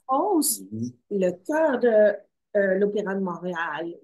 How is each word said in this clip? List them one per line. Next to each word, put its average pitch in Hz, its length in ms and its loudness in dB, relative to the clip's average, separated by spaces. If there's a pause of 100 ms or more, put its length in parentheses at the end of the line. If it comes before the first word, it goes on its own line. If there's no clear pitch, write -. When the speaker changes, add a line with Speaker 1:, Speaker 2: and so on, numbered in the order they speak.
Speaker 1:
fosse, 302 540 0 (100)
Speaker 2:
Mhm. 247 200 -6 (200)
Speaker 1:
le 185 200 0 (140)
chœur 302 340 0
de, 214 360 6 (420)
euh, 196 220 2
l'Opéra 202 360 -2
de 196 40 -4
Montréal 170 720 -6 (100)